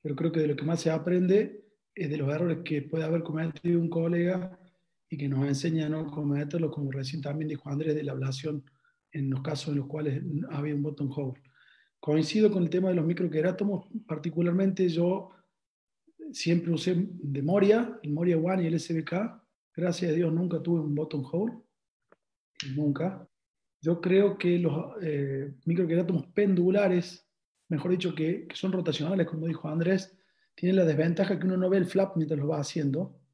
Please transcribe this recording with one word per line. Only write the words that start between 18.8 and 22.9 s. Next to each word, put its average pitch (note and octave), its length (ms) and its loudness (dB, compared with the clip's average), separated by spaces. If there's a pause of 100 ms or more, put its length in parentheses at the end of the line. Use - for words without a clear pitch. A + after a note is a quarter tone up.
B D#3+ 120 -2
K. G3+ 360 -4 (320)
Gracias E3+ 380 -2
a - 20 2
Dios E3 200 2
nunca E3+ 280 0
tuve E3+ 200 2
un D3+ 120 -2
button D3 380 -2
hole, A3 260 -2 (1160)
nunca. D3+ 500 -2 (540)